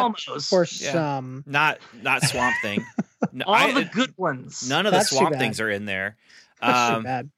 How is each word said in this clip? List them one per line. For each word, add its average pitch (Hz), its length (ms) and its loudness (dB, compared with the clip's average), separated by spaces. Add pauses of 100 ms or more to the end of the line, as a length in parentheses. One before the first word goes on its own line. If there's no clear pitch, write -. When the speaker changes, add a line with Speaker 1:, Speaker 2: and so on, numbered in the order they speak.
(280)
Speaker 1:
Almost. 135 220 -8
Speaker 2:
for 185 200 4
Speaker 3:
Yeah. - 220 -6
Speaker 2:
some. 139 560 -4
Speaker 3:
Not, 143 320 2 (240)
not 131 200 2
Swamp 123 380 0
Thing. 107 240 -2 (240)
Speaker 2:
<laughs> - 240 -8
Speaker 3:
N-, 127 100 -8
Speaker 1:
All 190 120 2
Speaker 3:
I, 269 160 4
Speaker 1:
the 254 140 0
good 175 320 -2
ones. 135 520 -6
Speaker 3:
none 160 160 2
of 208 60 2
the 180 80 6
Speaker 2:
That's 208 100 2
too 139 60 -2
Speaker 3:
Swamp 156 160 4
Speaker 2:
bad. 139 80 0
Speaker 3:
Things 110 200 0
are 110 120 -2
in 101 140 -4
there. 98 320 -6 (440)
Speaker 2:
That's 120 280 4
too 117 80 0
Speaker 3:
Um, 110 60 -6
Speaker 2:
bad. 131 340 -6